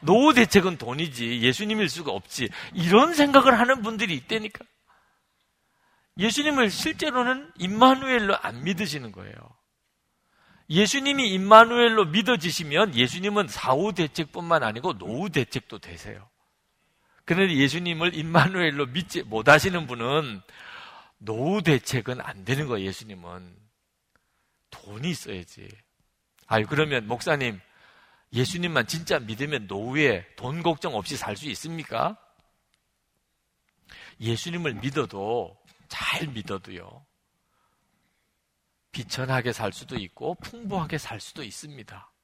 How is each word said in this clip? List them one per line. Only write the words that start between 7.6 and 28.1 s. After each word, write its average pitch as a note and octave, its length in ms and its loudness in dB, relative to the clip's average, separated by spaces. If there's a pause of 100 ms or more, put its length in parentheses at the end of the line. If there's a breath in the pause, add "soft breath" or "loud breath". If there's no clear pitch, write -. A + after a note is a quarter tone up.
안 A#2+ 240 -8
믿으시는 D3+ 480 -4
거예요. F#2+ 220 -16 (1400 soft breath)
예수님이 C4+ 640 2
임마누엘로 A3 720 8
믿어지시면 E3+ 880 0
예수님은 F3+ 540 0
사후 D3 440 0
대책뿐만 E3 680 -2
아니고 A#2+ 360 -4
노후 A2+ 320 -6
대책도 B2+ 480 -4
되세요. F#2+ 500 -18 (960)
그런데 F3+ 320 2
예수님을 E3 580 0
임마누엘로 D#3+ 720 2
믿지 D3+ 360 -6
못하시는 C#3+ 640 4
분은 B2 540 -4 (800 loud breath)
노후 C3 440 -4
대책은 B2+ 580 0
안 G2+ 240 -14
되는 C3+ 220 -2
거예요, G#2 200 -4
예수님은. F2+ 680 -14 (1160)
돈이 A2+ 400 -10
있어야지. G2 580 -12 (800)
아유, A2 220 0
그러면 C#3+ 380 -2
목사님, A#2+ 540 -2 (720 soft breath)